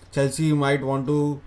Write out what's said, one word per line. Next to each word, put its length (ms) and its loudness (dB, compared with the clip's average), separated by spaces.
Chelsea 420 0
might 300 2
want 240 -2
to, 400 0